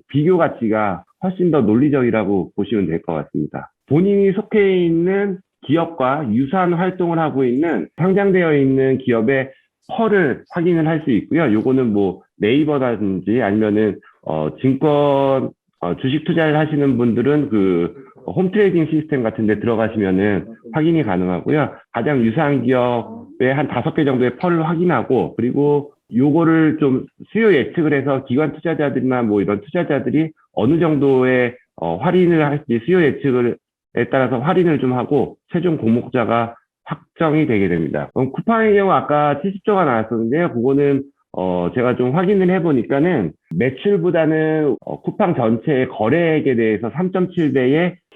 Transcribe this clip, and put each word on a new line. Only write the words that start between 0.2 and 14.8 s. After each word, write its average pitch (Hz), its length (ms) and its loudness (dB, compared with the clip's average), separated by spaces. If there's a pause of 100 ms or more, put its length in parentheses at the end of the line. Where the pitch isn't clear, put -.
가치가 107 640 -2 (200)
훨씬 185 280 0
더 147 120 2
논리적이라고 110 920 0
보시면 101 320 -2
될 82 160 -4
것 85 120 -6
같습니다. 73 560 -8 (180)
본인이 196 440 2
속해 196 520 0
있는 180 540 0 (280)
기업과 139 640 -2
유사한 175 400 0
활동을 175 460 -2
하고 139 260 0
있는, 127 520 0
상장되어 185 580 2
있는 135 440 2
기업의 131 520 0 (400)
펄을 196 600 0
확인을 165 360 0
할 160 140 0
수 156 100 -4
있고요. 127 420 0
요거는 127 400 2
뭐, 98 300 0 (140)
네이버라든지 117 1080 0
아니면은, 104 560 0 (240)
어, 78 380 -4
증권, 139 920 2 (300)